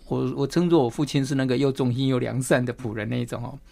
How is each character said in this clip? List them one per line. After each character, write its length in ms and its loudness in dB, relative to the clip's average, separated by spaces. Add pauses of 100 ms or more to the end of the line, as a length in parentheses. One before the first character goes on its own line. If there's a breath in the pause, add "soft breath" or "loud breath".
我， 260 -2
我 100 -2
称 240 2
作 140 6
我 80 2
父 160 -2
亲 180 0
是 120 -2
那 100 2
个 100 2
又 140 2
忠 240 0
心 140 0
又 100 2
良 240 -2
善 220 2
的 100 -4
仆 180 -6
人 160 -6
那 120 -2
一 40 -4
种 160 -8
哦， 160 -10 (160 soft breath)